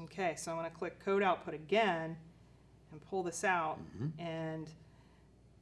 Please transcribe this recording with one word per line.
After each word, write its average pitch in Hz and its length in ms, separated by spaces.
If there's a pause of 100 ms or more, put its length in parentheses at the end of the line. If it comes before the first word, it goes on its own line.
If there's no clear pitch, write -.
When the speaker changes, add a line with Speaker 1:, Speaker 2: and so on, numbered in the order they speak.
Speaker 1:
Okay, 175 320
so - 140
I'm 165 60
gonna 165 140
click - 340
code 196 180
output 175 320
again 165 640 (720)
and 156 100 (100)
pull 190 120
this 175 220
out. 180 340 (180)
Speaker 2:
Mm-hmm. 151 240
Speaker 1:
And 160 480 (920)